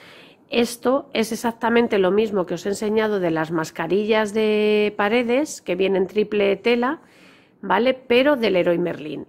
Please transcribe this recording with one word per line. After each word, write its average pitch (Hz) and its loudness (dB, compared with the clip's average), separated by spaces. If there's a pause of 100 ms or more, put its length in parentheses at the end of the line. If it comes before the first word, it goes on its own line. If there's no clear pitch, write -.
(480)
Esto 240 -2
es 220 -2
exactamente 233 0
lo 185 2
mismo 202 0
que 175 -8
os 165 -6
he 202 -4
enseñado 214 0
de 175 0
las 160 -2
mascarillas 196 0
de 214 2
Paredes, 240 0
que 180 -4
vienen 190 0
triple 202 0
tela, 240 -2 (600)
¿vale? 208 2
Pero 262 2
del 220 0
Leroy 175 2
Merlin. 151 -6